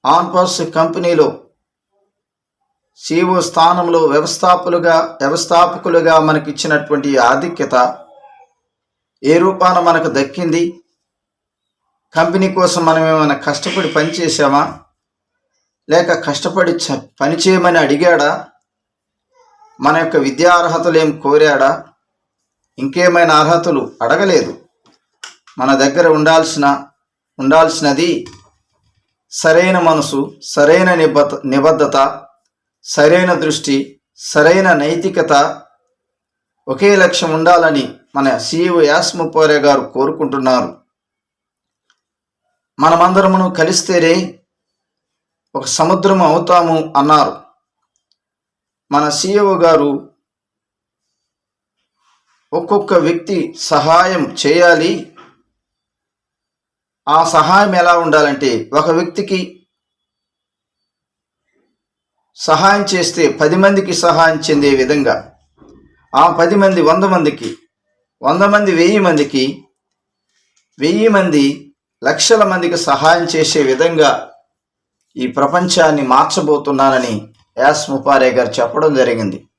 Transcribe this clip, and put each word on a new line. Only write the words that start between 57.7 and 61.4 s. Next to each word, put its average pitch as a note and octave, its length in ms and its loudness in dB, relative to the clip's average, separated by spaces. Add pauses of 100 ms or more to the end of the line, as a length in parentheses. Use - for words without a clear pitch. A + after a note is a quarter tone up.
ఎలా F3 240 2
ఉండాలంటే, C#3+ 760 0
ఒక D#3 180 0
వ్యక్తికి F3+ 760 -4 (2750)